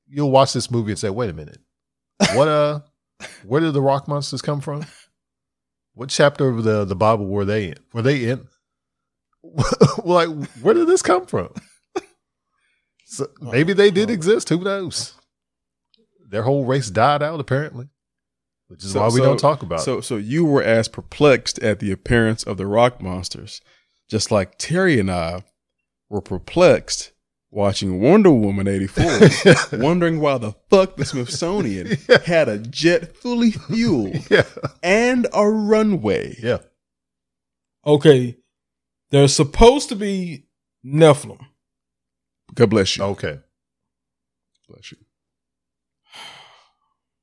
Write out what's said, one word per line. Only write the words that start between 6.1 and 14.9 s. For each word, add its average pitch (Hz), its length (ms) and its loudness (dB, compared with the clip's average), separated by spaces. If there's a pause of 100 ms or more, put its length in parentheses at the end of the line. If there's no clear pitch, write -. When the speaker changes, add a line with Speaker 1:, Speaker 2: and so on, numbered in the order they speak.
Speaker 1:
of 113 140 -2
the, 107 220 0
the 95 100 -6
Bible 107 320 0
were 101 180 -4
they 104 260 -2
in? 71 80 -16 (140)
Were 113 100 -6
they 131 280 0
in?" 131 160 -8 (960)
<laughs> 165 600 -2
Like, 170 240 2 (340)
where 147 120 2
did 339 120 2
this 359 160 2
come 370 240 -2
from? 92 220 -6 (1600)
So - 200 -12 (160)
Speaker 2:
Oh, 123 80 -16
Speaker 1:
maybe 156 220 0
they 202 180 4
did 202 180 0
Speaker 2:
oh. 233 40 -4
Speaker 1:
exist. 196 380 -2
Who 175 100 0
knows? 196 540 -8 (1120)